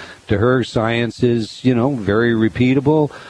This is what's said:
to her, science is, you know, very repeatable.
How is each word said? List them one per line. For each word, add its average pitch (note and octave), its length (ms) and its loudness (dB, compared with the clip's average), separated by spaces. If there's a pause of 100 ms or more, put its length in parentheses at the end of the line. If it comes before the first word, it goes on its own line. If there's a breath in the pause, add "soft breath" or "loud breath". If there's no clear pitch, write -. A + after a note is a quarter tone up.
(260 loud breath)
to G#2 120 0
her, B2 260 2
science A#2 580 -2
is, A#2 420 -2
you B2+ 80 4
know, A#2+ 180 2
very A2+ 420 0
repeatable. C3 800 2 (180 loud breath)